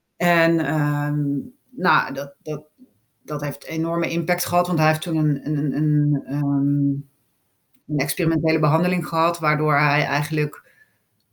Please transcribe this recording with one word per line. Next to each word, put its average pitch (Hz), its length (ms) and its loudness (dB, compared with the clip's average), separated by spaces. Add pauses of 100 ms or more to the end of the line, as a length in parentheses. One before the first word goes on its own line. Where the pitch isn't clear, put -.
(160)
En, 170 440 4
ehm, 147 600 0 (500)
nou, 165 440 0
dat, 143 280 -8
dat, 151 220 -8 (600)
dat 147 180 -6
heeft 147 240 -6
enorme 165 440 -2
impact 170 360 -2
gehad, 175 220 2
want 175 120 0
hij 156 80 4
heeft 156 140 2
toen 165 140 -4
een, 151 300 0
een, 151 120 -2
een, 143 180 -2
een, 147 500 2
ehm, 143 640 0 (960)
een 151 100 -2
experimentele 160 600 0
behandeling 170 480 2
gehad, 165 320 0
waardoor 151 380 2
hij 147 280 2
eigenlijk, 151 580 -2 (680)